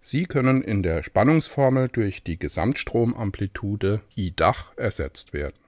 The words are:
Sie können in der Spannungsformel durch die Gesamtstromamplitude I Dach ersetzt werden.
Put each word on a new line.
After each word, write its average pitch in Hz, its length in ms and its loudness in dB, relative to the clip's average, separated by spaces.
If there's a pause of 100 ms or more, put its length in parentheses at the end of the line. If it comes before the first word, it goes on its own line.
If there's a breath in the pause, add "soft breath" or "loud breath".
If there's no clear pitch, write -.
Sie 160 240 -2
können 131 360 2
in 101 200 -2
der 82 200 0
Spannungsformel 135 840 2
durch 104 340 -2
die 85 160 -4
Gesamtstromamplitude 104 1600 -2 (140)
I 90 200 -4
Dach - 400 2
ersetzt - 560 -6
werden. 71 240 -6 (120)